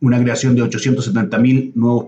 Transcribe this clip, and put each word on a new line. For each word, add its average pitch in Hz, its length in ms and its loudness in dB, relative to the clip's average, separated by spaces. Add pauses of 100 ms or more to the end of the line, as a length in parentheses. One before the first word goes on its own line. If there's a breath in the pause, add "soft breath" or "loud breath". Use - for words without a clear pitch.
una 123 200 2
creación 120 320 0
de 120 60 2
ochocientos - 460 -2
setenta 107 320 -2
mil 127 360 2
nuevos 117 340 0